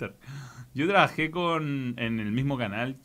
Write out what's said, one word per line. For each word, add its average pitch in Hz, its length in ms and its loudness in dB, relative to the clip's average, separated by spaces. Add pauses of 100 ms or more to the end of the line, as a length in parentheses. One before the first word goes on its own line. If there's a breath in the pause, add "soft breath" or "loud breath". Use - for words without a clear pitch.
(760 loud breath)
Yo 139 120 0
trabajé 160 440 4
con, 156 680 -2
en 113 240 0
el 104 120 0
mismo 135 260 2
canal 120 460 -4